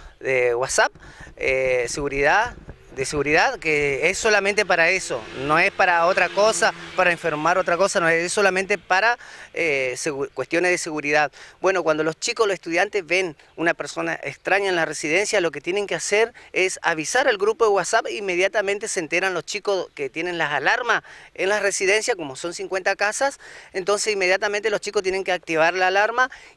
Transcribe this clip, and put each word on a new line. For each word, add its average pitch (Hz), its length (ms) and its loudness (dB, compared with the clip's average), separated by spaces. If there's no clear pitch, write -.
de 123 360 2
WhatsApp, 131 360 2
eh, 131 500 0
seguridad, 143 680 0
de 135 80 -4
seguridad, 156 540 0
que 147 500 0
es 190 80 -2
solamente 208 480 2
para 170 240 4
eso, 170 320 -2
no 151 120 4
es 190 140 4
para 175 340 4
otra 185 220 2
cosa, 202 440 2
para 180 160 4
enfermar 165 480 0
otra 175 180 0
cosa, 190 220 2
no, 170 100 2
es 165 240 2
solamente 190 460 2
para, 202 400 0
eh, 139 440 -2
segu-, 139 360 -4
cuestiones 165 380 0
de 175 80 2
seguridad. 151 540 0
Bueno, 185 220 2
cuando 156 220 2
los 160 160 -4
chicos, 226 260 0
los 196 80 0
estudiantes 180 500 -2
ven 170 320 -2
una 160 180 0
persona 165 480 -6
extraña 190 460 -2
en 180 80 0
la 165 80 0
residencia, 160 560 0
lo 170 100 0
que 143 100 -10
tienen 190 280 -4
que 180 80 -4
hacer 220 360 0
es 185 300 -2
avisar 165 440 0
al 233 100 2
grupo 214 280 0
de 208 80 4
WhatsApp, 202 340 0
e 233 60 -8
inmediatamente 202 760 -2
se 196 140 -6
enteran 170 340 -2
los 160 100 -6
chicos 196 520 -4
que 139 120 -6
tienen 170 300 -6
las 151 140 -2
alarmas 196 500 0
en 175 140 -2
la 208 100 2
residencia, 202 560 0
como 147 220 -10
son 170 180 -8
cincuenta 190 400 -4
casas, 214 460 -2
entonces 202 400 -2
inmediatamente 202 580 0
los 202 100 0
chicos 208 220 -4
tienen 190 220 -2
que 185 80 -2
activar 170 420 0
la 185 140 2
alarma 220 420 2